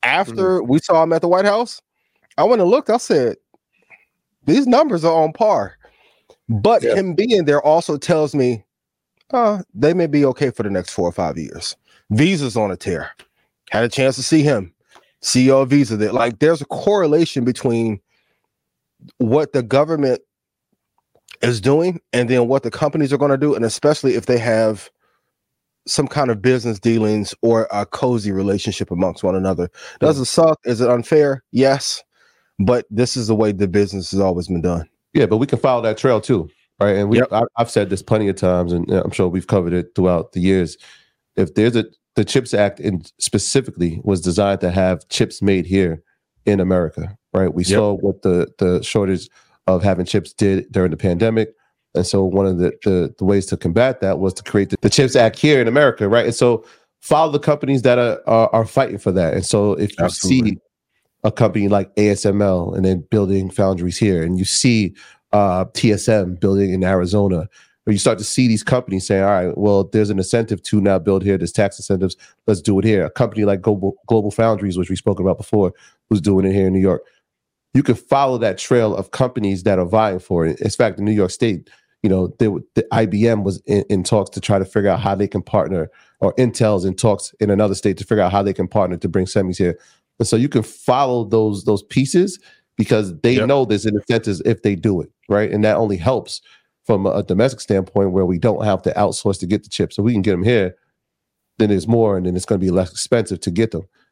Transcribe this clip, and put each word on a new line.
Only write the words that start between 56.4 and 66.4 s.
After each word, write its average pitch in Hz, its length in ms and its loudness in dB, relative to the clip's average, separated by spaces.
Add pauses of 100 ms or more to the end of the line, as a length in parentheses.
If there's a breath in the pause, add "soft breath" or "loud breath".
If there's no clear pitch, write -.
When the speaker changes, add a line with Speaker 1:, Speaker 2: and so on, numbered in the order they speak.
Speaker 2:
follow 156 320 2
the 147 60 0
companies 143 440 0
that 123 160 4
are, 120 280 0
are, 113 280 4
are 113 120 2
fighting 110 320 -2
for 95 140 -2
that. 87 220 0
And 87 100 -2
so 104 300 2
if - 240 -4
you 85 60 0
Speaker 1:
Absolutely. 101 480 0
Speaker 2:
see 92 60 -10 (640)
a 110 80 0
company 104 360 0
like 101 280 0
A 104 140 4
S 98 140 -2
M 101 160 2
L 92 340 0
and 95 100 -2
then 92 260 0
building 95 400 0
foundries 90 480 -2
here, 92 240 2
and 90 160 -2
you 92 60 -2
see, 110 500 0 (380 loud breath)
uh, 95 320 2 (100)
T 113 180 2
S 98 160 -2
M 92 280 0
building 98 360 0